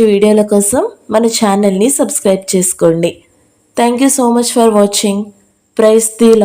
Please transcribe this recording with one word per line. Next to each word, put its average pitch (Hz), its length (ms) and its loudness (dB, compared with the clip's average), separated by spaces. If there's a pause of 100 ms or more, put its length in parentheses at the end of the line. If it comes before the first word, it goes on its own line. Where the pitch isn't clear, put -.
(100)
వీడియోల 214 320 2 (100)
కోసం 208 300 0 (320)
మన 226 120 2 (120)
ఛానల్ని 202 500 0 (100)
సబ్స్క్రైబ్ 202 460 -2 (100)
చేసుకోండి. 170 560 -2 (680)
Thank 240 280 0
you 269 140 2
so 262 60 0 (120)
much 240 200 -2
for 233 120 4 (100)
watching. 202 400 0 (600)
Praise 220 300 2 (120)
the 233 100 6 (140)